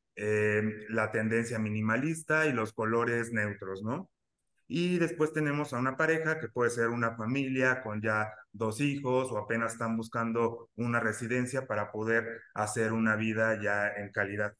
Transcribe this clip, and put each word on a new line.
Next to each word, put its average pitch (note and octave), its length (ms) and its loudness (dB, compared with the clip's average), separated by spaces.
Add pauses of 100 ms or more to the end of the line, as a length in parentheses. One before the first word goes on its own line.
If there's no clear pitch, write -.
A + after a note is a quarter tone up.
(160)
eh, G#2+ 520 2 (200)
la A2 240 0
tendencia A2+ 480 0
minimalista C3 840 0
y D3 60 2
los A2 200 0
colores A#2 580 0
neutros, G2+ 540 -4
¿no? C#3 260 -4 (560)
Y F3 320 0
después D#3 340 0
tenemos D3 400 0
a A#2+ 60 -2
una C3 180 0
pareja D#3 440 2
que A2+ 80 -6
puede A#2+ 220 2
ser A#2 180 0
una A#2 260 0
familia C3 720 0
con G#2+ 180 -4
ya G#2+ 300 0 (180)
dos G#2+ 300 -2
hijos C3+ 500 0
o A2 80 -2
apenas A2+ 360 -2
están A2+ 220 -2
buscando A#2 800 0
una A#2+ 240 0
residencia B2 680 0
para G#2 240 -2
poder A2+ 480 0 (140)
hacer A2 400 0
una A2+ 200 4
vida A2 480 0
ya G#2 280 0
en G2+ 200 -8
calidad. G2+ 500 -2